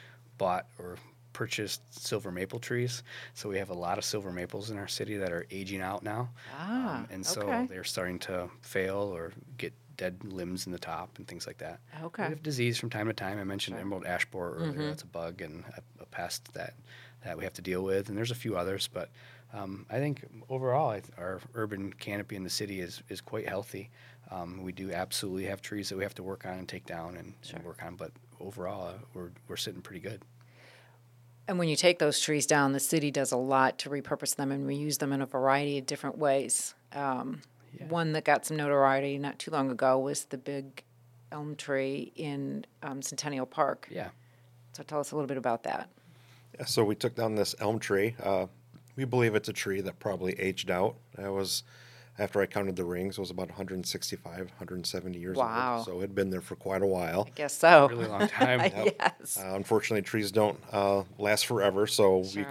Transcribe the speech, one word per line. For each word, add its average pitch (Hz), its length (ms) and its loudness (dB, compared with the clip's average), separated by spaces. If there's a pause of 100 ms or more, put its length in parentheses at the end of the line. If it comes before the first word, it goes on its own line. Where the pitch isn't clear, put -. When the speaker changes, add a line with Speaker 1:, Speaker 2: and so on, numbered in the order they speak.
(380)
Speaker 1:
bought 92 280 0 (140)
or 90 180 -12 (360)
purchased - 480 -4 (120)
silver 104 380 -6
maple 95 280 -4
trees. 120 440 -2 (320)
So - 120 -10
we 98 100 -2
have 98 120 -2
a 92 60 -6
lot 87 220 0
of 101 60 -4
silver 98 280 -4
maples 90 380 -6
in 107 80 -6
our 98 100 -8
city 107 300 -6
that 95 140 -2
are 85 200 -4
aging 95 300 -6
out 95 220 -4
now. 110 260 -4 (240)
Speaker 2:
Ah, 190 460 -4
Speaker 1:
Um, 117 120 -10
and 95 140 -8
so - 160 -2
Speaker 2:
okay. 233 260 0
Speaker 1:
they're 92 180 -10
starting 90 340 -2
to 90 300 -4 (140)
fail 95 340 -2
or 90 340 -4 (260)
get 87 140 -6 (260)
dead 90 280 -4
limbs 90 400 -6
in 92 80 -8
the 87 60 -8
top 85 400 -8
and - 80 -14
things 87 200 -12
like - 120 -14
that. 80 200 -10 (240)
Speaker 2:
Okay. 170 200 -6
Speaker 1:
We 160 60 0
have 156 140 -8
disease 123 360 2
from 117 100 -4
time 107 180 -2
to 110 60 -2
time. 101 260 -4
I 101 60 -6
mentioned 98 300 -4
Speaker 2:
Sure. 113 60 -8
Speaker 1:
emerald 95 240 -6
ash 87 200 -2
borer 87 320 -6
earlier. 82 140 -2
Speaker 2:
Mm-hmm. 147 160 -4
Speaker 1:
That's 101 160 -8
a - 40 -18
bug 85 340 -8
and 82 220 -10 (140)
a, - 240 -20
a 80 60 -16
pest - 460 -10
that, 82 200 -8 (500)
that 82 140 -8
we 92 80 -8
have 92 80 -6
to - 80 -14
deal 92 220 0
with. 98 260 0
And 101 80 -4
there's 117 140 -2
a 120 40 -4
few 113 220 -4
others, 95 340 -2
but, - 180 -8 (440)
um, 98 360 -10
I 110 100 -2
think 143 260 -2 (240)
overall, 131 420 2
I, 101 100 -4 (160)
our 90 220 -6 (160)
urban 104 380 -4
canopy 104 420 -6
in 95 80 -6
the 90 60 -6
city 98 320 -4
is, 85 280 -8
is 95 120 -8
quite - 260 -6
healthy. 101 420 -6 (420)
Um, 92 320 -8
we 92 100 -6
do 95 180 -8
absolutely 92 540 -4
have 98 160 -6
trees 101 280 -6
that 95 80 -6
we 95 60 -2
have 101 120 -4
to 95 80 -10
work 95 220 -8
on 92 120 -6
and 90 100 -10
take 90 180 -10
down 85 300 -8
and, 85 260 -14
Speaker 2:
Sure. - 160 -14
Speaker 1:
and 85 80 -12
work 87 200 -12
on, 87 100 -10
but 80 160 -10 (300)
overall, 95 460 -8
uh, 87 60 -8 (200)
we're, 87 160 -10 (180)
we're 90 100 -8
sitting 92 240 -6
pretty 92 200 -14
good. 101 200 -10 (1300)
Speaker 2:
And 185 120 0
when 170 80 4
you 151 80 2
take 180 240 6
those 151 220 4
trees 151 240 2
down, 143 260 6
the 139 80 2
city 147 320 2
does 135 220 0
a 127 40 2
lot 131 420 4
to - 100 -6
repurpose 139 480 -2
them 139 160 0
and 139 120 -2
reuse 143 340 -2
them 139 120 0
in 139 100 2
a 135 40 0
variety 139 540 4
of 131 60 -6
different 143 320 -6
ways. 139 580 2 (180)
Um, 139 480 -2 (360)
Speaker 1:
Yeah. 175 100 -12
Speaker 2:
one 165 260 0
that 156 100 0
got 147 220 6
some 156 100 -2
notoriety 139 640 4
not 139 200 -4
too - 140 -8
long 139 180 2
ago 131 300 4
was 139 260 -2
the 139 120 -8
big 135 460 -8 (480)
elm 151 260 -8
tree 135 580 -2
in, 139 500 -4 (180)
um, 139 180 -6
Centennial 135 460 -4
Park. 135 440 0
Speaker 1:
Yeah. - 180 -6 (640)
Speaker 2:
So 147 100 -14
tell 151 180 -2
us 139 100 -6
a 143 40 -8
little 147 120 -2
bit 131 100 -4
about 117 260 0
that. - 260 -4 (680)
Speaker 3:
Yeah, - 80 -8
so 117 200 4
we 104 100 2
took - 200 -2
down 110 200 0
this 101 240 2
elm 107 200 2
tree. 104 440 2
Uh, 95 220 2 (500)
we 135 100 -2
believe 120 300 4
it's 107 140 2
a 104 40 -6
tree 98 280 -2
that 92 180 -6
probably 92 400 -2
aged 95 300 0
out. 92 260 2 (220)
It 98 140 -6
was, 98 320 0 (560)
after 101 220 2
I 95 40 6
counted 98 300 -2
the 92 80 -2
rings, 90 340 -2
it 101 40 -6
was 92 100 -6
about 90 180 -4
a 85 40 -14
hundred 92 340 -6
sixty-five, 90 720 -6
hundred 90 260 -8
seventy 90 320 -4
years 92 200 -2
Speaker 2:
Wow. 120 400 2
Speaker 3:
old. 113 80 -4
So 90 140 -6
it - 20 -2
had 98 120 -4
been 98 160 2
there 92 120 -2
for 87 160 -10
quite 95 240 0
a 98 40 6
while. 90 400 2
Speaker 2:
I - 100 -12
guess 147 220 -4
so. 165 300 12
Speaker 1:
Really 120 200 0
long 104 200 2
time. 127 320 4
Speaker 2:
<laughs> 185 160 4
Speaker 3:
Yep. 208 240 2
Speaker 2:
Yes. - 400 0
Speaker 3:
Uh, 95 160 -4
unfortunately, 104 460 4
trees 104 280 0
don't, 104 300 6 (140)
uh, 98 300 6 (140)
last 101 280 4
forever, 101 420 6
so 95 300 8
we 92 100 2
Speaker 2:
Sure. 98 240 -4